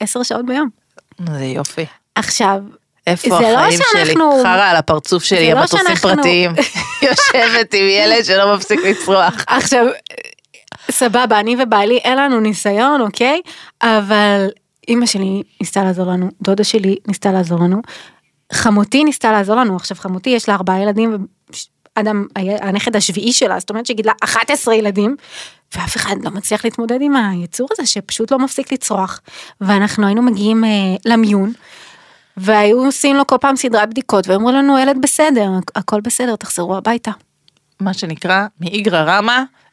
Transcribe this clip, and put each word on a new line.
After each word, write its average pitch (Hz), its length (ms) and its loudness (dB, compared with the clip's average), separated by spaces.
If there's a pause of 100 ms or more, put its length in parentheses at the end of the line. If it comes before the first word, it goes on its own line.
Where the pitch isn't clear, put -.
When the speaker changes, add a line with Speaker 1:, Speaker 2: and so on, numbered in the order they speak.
Speaker 1:
עשר 233 220 -6
שעות 247 240 -4
ביום. 262 220 -2 (600)
Speaker 2:
זה 143 160 -6
יופי. 135 400 -6 (300)
Speaker 1:
עכשיו, 196 440 0 (480)
Speaker 2:
איפה 175 220 0
Speaker 1:
זה 185 140 4
לא 226 40 4 (120)
Speaker 2:
החיים 392 220 2 (120)
שלי? 403 140 2
Speaker 1:
שאנחנו 311 360 4
Speaker 2:
חרא 190 280 4
על 170 60 4
הפרצוף 160 480 0
שלי, 170 220 2
Speaker 1:
זה 160 80 4
לא 165 60 2
Speaker 2:
המטוסים 370 260 2
Speaker 1:
שאנחנו 339 220 2
Speaker 2:
פרטיים. 180 420 2 (300)
Speaker 1:
<laughs> - 280 -2
Speaker 2:
יושבת 233 680 0
עם 196 100 2
ילד 208 400 2
שלא 196 300 2
מפסיק 208 300 -2
לצרוח. 185 600 0
Speaker 1:
עכשיו, 247 400 2 (1040)
סבבה, 233 500 2
אני 233 220 0
ובעלי, 220 360 2
אין 254 200 0
לנו 269 220 2
ניסיון, 214 600 0
אוקיי? 240 400 0 (420)
אבל 208 640 2 (420)
אמא 240 180 2
שלי 196 360 -2 (180)
ניסתה 196 240 -2
לעזור 185 220 0
לנו, 180 220 -2 (140)
דודה 196 220 2
שלי 196 320 0 (120)
ניסתה 202 240 -2
לעזור 175 280 0
לנו, 180 200 2 (720)
חמותי 208 520 2
ניסתה 254 280 2
לעזור 208 240 2
לנו. 226 200 2
עכשיו, 180 200 -8
חמותי, 190 340 -2
יש 233 180 0
לה 208 60 4
ארבעה 185 260 0
ילדים, 214 340 0
ו-, - 420 -12 (380)
אדם, 202 320 -2 (100)
היה-, 196 240 -4
הנכד 202 360 -2
השביעי 202 360 -2
שלה, 190 280 0
זאת - 100 -12
אומרת 190 160 -6
שגידלה 220 340 0
אחת 226 300 0
עשרה 254 240 0
ילדים, 214 420 0 (600)
ואף 175 200 -8
אחד - 260 -4
לא - 80 -6
מצליח 208 340 -4
להתמודד 233 360 -2
עם 285 160 0
היצור 196 560 -2
הזה, 359 140 -6
שפשוט - 460 -4
לא 269 60 0
מפסיק 269 340 -4
לצרוח. 196 480 -4 (400)
ואנחנו 202 460 0
היינו 208 160 2
מגיעים, 220 420 2
אה, 220 60 2 (360)
למיון, 214 460 2 (840)
והיו 208 480 4
עושים 277 320 2
לו 277 100 2
כל 262 140 2
פעם 277 160 2
סדרת 226 340 0
בדיקות, 214 380 -2
ואמרו 208 220 2
לנו, 277 280 4
"ילד 269 240 2
בסדר, 277 460 2 (100)
הכ-, 180 220 -8
הכל 208 200 -2
בסדר, 240 360 -4
תחזרו 180 400 -6
הביתה." 226 340 -4 (680)
Speaker 2:
מה 190 140 -4
שנקרא, 185 520 -2 (140)
מאיגרא 180 420 0 (160)
רמא 240 240 0 (300)